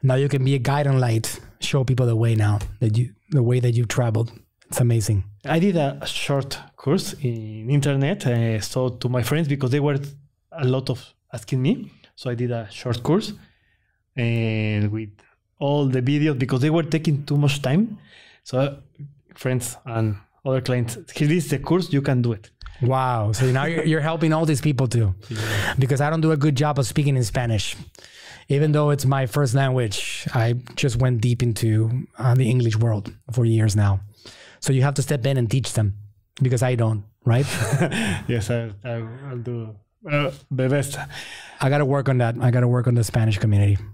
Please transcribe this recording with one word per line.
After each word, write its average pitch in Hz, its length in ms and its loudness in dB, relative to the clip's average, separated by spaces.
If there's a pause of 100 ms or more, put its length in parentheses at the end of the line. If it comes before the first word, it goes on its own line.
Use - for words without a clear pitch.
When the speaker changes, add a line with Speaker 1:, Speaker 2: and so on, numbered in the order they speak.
Speaker 1:
Now 131 140 2
you 139 140 2
can 135 140 0
be 139 120 2
a 131 40 0
guide 139 280 0
and 135 120 4
light, 113 400 0 (200)
show 135 240 0
people 123 240 2
the 117 80 2
way 117 180 2
now 104 260 2 (200)
that 110 180 2
you, 123 160 0 (160)
the 139 140 2
way 123 160 2
that 123 120 2
you've 117 180 0
traveled. 117 420 0 (360)
It's - 120 -4
amazing. 113 460 2 (200)
Speaker 2:
I 151 140 0
did 190 160 2
a 143 300 -2
short - 520 -4 (180)
course - 460 -2
in 110 480 -6
internet, 143 560 0
uh, 117 360 2
so 127 280 -2
to 120 200 -6
my 123 120 0
friends, 147 260 0
because 139 220 -2
they 147 100 2
were 143 200 0 (520)
a 120 140 -4
lot 131 240 0
of - 240 -8 (180)
asking - 300 -4
me, 180 300 0 (240)
so - 140 -8
I 120 60 -2
did 120 160 -2
a 113 200 -6
short - 320 -6
course, 180 300 0 (840)
and 110 760 0
with 107 180 -6 (500)
all 143 280 2
the 127 140 0
videos, 147 380 0
because 127 220 0
they 156 80 2
were 165 140 2
taking 147 420 0
too 143 120 0
much 143 240 0
time. 202 360 0 (460)
So, - 160 -4
uh, 143 160 -2 (600)
friends 127 500 -4
and 110 300 0 (300)
other 131 160 0
clients, 123 360 -2 (160)
"Here 151 180 0
is 170 180 0
the 139 100 -2
course, 170 340 0
you 139 80 2
can 135 200 0
do 120 100 0
it." - 180 -8 (320)
Speaker 1:
Wow. 123 500 0
So 127 200 0
now 135 140 0
you're, 160 200 -2
you're 156 160 2
helping 160 320 0
all 160 120 2
these 151 160 0
people 135 260 0
too. 107 260 2 (160)
Speaker 2:
Yeah. 107 480 -4
Speaker 1:
Because 131 240 2
I 147 80 2
don't 160 120 0
do 160 100 2
a 156 60 2
good 143 180 2
job 143 240 0
of 123 80 0
speaking 143 280 0
in 123 80 2
Spanish. 113 520 -2 (720)
Even 147 220 2
though 147 180 4
it's 143 160 0
my 135 200 2
first 135 280 0
language, 127 800 0
I 117 220 2 (200)
just 117 220 0
went 123 240 2
deep 120 220 2
into, 113 640 0 (100)
uh, 123 160 2
the 127 160 4
English 120 260 2
world 110 380 0 (180)
for 117 140 2
years 110 300 4
now. 101 260 4 (580)
So - 140 0
you 131 80 4
have 139 140 2
to 143 60 -2
step 127 240 -2
in 135 120 2
and 117 120 0
teach - 240 -2
them 104 200 2 (480)
because 127 220 2
I 127 120 0
don't, 110 280 0 (220)
right? 127 200 4
Speaker 2:
<laughs> 165 840 -2
Yes, 117 220 -2
I, 117 220 -4 (120)
I, 117 200 -8 (260)
I'll 127 80 -10
do, 113 380 -10 (340)
uh, 143 220 0 (200)
the 131 180 0
best. 139 280 0 (640)
Speaker 1:
I 135 80 2
gotta 143 160 2
work 139 240 0
on 127 100 2
that. 117 220 0
I 123 100 4
gotta 123 160 2
work 123 200 2
on 120 80 2
the 117 80 4
Spanish 110 340 0
community. 101 400 4 (160)